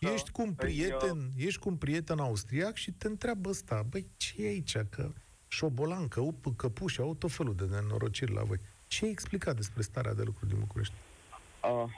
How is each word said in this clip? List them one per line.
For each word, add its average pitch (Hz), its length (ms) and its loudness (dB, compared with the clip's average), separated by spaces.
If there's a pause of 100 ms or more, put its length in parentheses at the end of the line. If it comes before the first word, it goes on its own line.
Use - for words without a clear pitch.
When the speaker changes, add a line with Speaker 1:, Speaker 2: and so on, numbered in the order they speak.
Speaker 1:
să 175 120 2
Speaker 2:
Ești - 180 -2
cu - 100 -2
un 226 60 2
Speaker 1:
îi, 185 80 0
Speaker 2:
prieten, 160 640 2
Speaker 1:
uh, 139 80 -2 (200)
Speaker 2:
ești 196 140 0
cu 202 100 -2
un 180 60 2
prieten 156 440 2
austriac 135 560 0
și - 160 -4
te - 160 -2
întreabă 214 420 0
ăsta, 113 400 0
„Băi, 185 180 -2 (100)
ce - 200 -4
e 214 100 0
aici? 202 300 0 (120)
Că 143 220 -2 (360)
șobolan, 156 600 0
că - 120 -2
up-, 139 360 0
căpuși, 127 440 0
au 151 160 0
tot 160 160 0
felul 120 240 0
de 92 100 2
nenorociri 107 680 2
la 104 100 2
voi.” 101 160 2 (280)
Ce - 180 0
ai 220 60 4
explicat 185 440 0
despre 107 260 -2
starea 110 320 -2
de 107 80 0
lucruri 107 280 0
din 98 100 2
București? 104 340 -2 (680)
Speaker 1:
Uh, 120 200 4 (140)